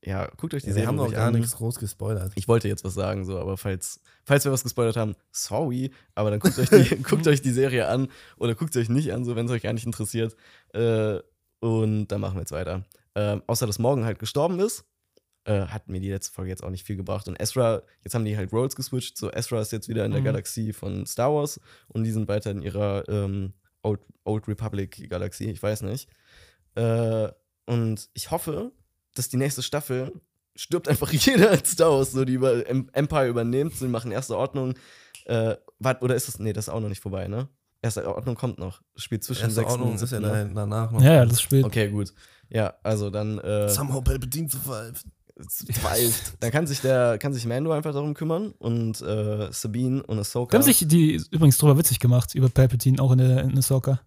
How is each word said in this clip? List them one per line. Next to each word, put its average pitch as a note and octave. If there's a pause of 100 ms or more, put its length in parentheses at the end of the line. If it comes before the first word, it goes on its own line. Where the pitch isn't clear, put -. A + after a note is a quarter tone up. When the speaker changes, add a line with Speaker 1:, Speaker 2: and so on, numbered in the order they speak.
Speaker 1:
ja, F#2+ (120)
guckt -
euch C#3+
die -
Speaker 2:
Ja, -
wir -
Speaker 1:
Serie A2
Speaker 2:
haben -
doch C#3
Speaker 1:
ruhig G#2+
Speaker 2:
gar A2
Speaker 1:
an. A2+
Speaker 2:
nichts A#2
groß A#2
gespoilert. G2+
Speaker 1:
Ich -
wollte A2+
jetzt -
was F#2
sagen, G2
so, F#2+
aber F#2+
falls, - (240)
falls C#3+
wir C#3
was B2+
gespoilert A#2
haben, G#2+ (180)
sorry, B2+ (240)
aber G#2+
dann G#2
guckt C3+
euch B2+
die, F#3
Speaker 2:
<laughs> C3
Speaker 1:
guckt D#3+
euch C#3+
die C3
Serie B2
an C3 (300)
oder A#2
guckt D#3+
sie -
euch A#2
nicht B2+
an, A#2+
so, A#2+
wenn's A#2
euch A#2
gar A2
nicht A2+
interessiert. A2+ (360)
Äh, A2 (400)
und A2
dann G2+
machen F#2+
wir F#2
jetzt -
weiter. F2+ (300)
Ähm, G#2
außer A#2
dass G2+
Morgan B2
halt A2
gestorben E3
ist, A3 (580)
äh, G2+
hat G2+
mir F#2
die G2
letzte F#2+
Folge F#2
jetzt F#2
auch -
nicht F#2
viel G#2
gebracht. G2
Und G2
Ezra, A2+ (240)
jetzt F#2
haben A2+
die G#2+
halt F#2+
Roles B2
geswitcht, -
so G#2
Ezra A#2
ist A2
jetzt G#2+
wieder A2
in G#2+
der C3+
Speaker 3:
Mhm. C3
Speaker 1:
Galaxie A2
von G2
Star C#3
Wars D3 (300)
und A2+
die A2+
sind A2
weiter G2+
in G2
ihrer, G2+
ähm, G2 (320)
Old, G#2 (240)
Old G#2+
Republic G2+
Galaxie, G2
ich F#2+
weiß G#2+
nicht. A2 (680)
Äh, A2+ (400)
und A2+
ich -
hoffe, E3+ (440)
dass B2
die B2+
nächste C3+
Staffel C3+ (420)
stirbt -
einfach C#3+
<laughs> -
jeder G#3+
in D3+
Star E3
Wars, C3+
so C3
die B2+
über, B2+
Em-, C3
Empire C#3+
übernimmt, A#2+
so C3
die B2+
machen A#2+
Erste A#2
Ordnung. C3 (520)
Äh, A2+ (240)
wat-, B2+
oder B2
ist -
das, A#2
nee, G#2
das G#2+
ist D2
auch A2+
noch G#2+
nicht G2
vorbei, F#2+
ne? A#2 (340)
Erste A2
Ordnung A#2+
kommt A#2+
noch. F#2 (140)
Spielt -
zwischen B2
Speaker 2:
Erste A2
Speaker 1:
sechsten A2+ (100)
Speaker 2:
Ordnung A#2+
Speaker 1:
und A2
Speaker 2:
ist A#2
ja A#2
Speaker 1:
siebten, G#2
ne? G#2
Speaker 2:
da G#2+
danach A2
noch. A2+
Speaker 3:
Ja, C#3
ja, C3
das A#2
spielt C3+
Speaker 1:
Okay, G#2+
gut. G2+ (360)
Ja, G#2+ (100)
also G#2
dann, G#2
äh, G#2
Speaker 2:
Somehow C3+
Palpatine C3+
survived. A#2+ (420)
Speaker 1:
survived. -
Dann A#2
kann D#3
sich C#3+
der, B2
kann C#3+
sich A#2+
Mando C3+
einfach D3+
darum D3
kümmern E3
und, A#2
äh, G#2+
Sabine B2+
und G#2+
Ahsoka. A#2+
Speaker 3:
Die A3
haben C#4
sich A#3
die D#3+ (100)
übrigens D#3
drüber C#3+
witzig D3
gemacht, B2
über C3
Palpatine, C3
auch C3
in B2+
der, B2+
in C3+
Ahsoka. C3+